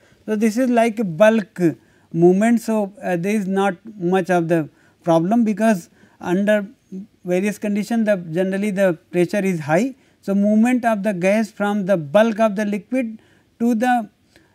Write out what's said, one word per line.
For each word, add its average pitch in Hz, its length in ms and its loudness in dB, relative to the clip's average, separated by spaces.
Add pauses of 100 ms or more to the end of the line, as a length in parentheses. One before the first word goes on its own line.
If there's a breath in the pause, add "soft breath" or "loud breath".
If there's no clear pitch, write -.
(260 soft breath)
So, 214 100 -4
this 214 220 0
is 254 120 0
like 233 300 0
a 240 40 -2
bulk 208 560 0 (520 soft breath)
movement. 196 500 4
So, 208 320 -4 (100)
uh, 185 140 -2
there 196 180 -2
is 202 120 -4
not 196 280 0 (220)
much 180 320 -2
of 175 180 0
the 165 220 0 (340 soft breath)
problem 175 400 2
because 214 460 0 (300 soft breath)
under 202 480 0 (560)
various 190 340 -2
conditions 214 480 -2
the 208 120 0 (140)
generally 190 400 -2
the 185 260 0 (140)
pressure 175 320 0
is 180 180 -2
high. 180 340 0 (260 soft breath)
So, 196 120 -4
movement 220 520 2
of 220 180 0
the 214 100 -2
gas 196 380 0
from 202 340 -4
the 190 120 2
bulk 196 420 0
of 220 160 0
the 214 100 -4
liquid 220 560 -6 (380 soft breath)
to 240 160 0
the, 240 340 0 (460 soft breath)